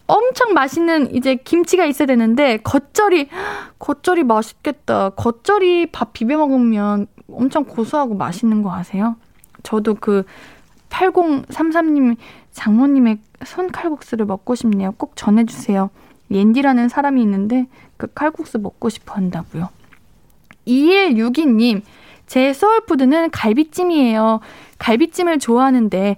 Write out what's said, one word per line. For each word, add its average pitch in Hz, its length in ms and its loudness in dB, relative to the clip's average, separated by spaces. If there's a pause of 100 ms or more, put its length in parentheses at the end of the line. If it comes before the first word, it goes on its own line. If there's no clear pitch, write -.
엄청 466 480 2
맛있는 311 600 0
이제 262 220 0
김치가 339 480 0
있어야 294 220 0
되는데, 233 520 2
겉절이, 302 720 0 (500)
겉절이 339 460 -2
맛있겠다. 220 880 -2
겉절이 349 800 0
밥 - 200 -8
비벼 240 260 -4
먹으면 220 680 0 (240)
엄청 269 340 -2
고소하고 233 500 -4
맛있는 202 480 -2
거 190 100 -4
아세요? 190 440 -6 (460)
저도 214 320 -2
그 202 300 -2 (680)
팔공삼삼님 320 1300 0 (360)
장모님의 233 680 2 (260)
손칼국수를 294 800 -6
먹고 208 280 -4
싶네요. 196 380 -2
꼭 - 240 -12
전해주세요. 208 760 0 (400)
옌디라는 240 580 2
사람이 277 340 0
있는데 214 440 0 (300)
그 - 160 -10
칼국수 311 460 -6
먹고 202 300 -6
싶어 - 260 -10
한다고요. 180 540 -6 (960)
이일육이님, 247 1160 2 (440)
제 262 260 0
소울푸드는 330 800 2
갈비찜이에요. 233 1120 0 (380)
갈비찜을 330 600 0
좋아하는데 233 800 0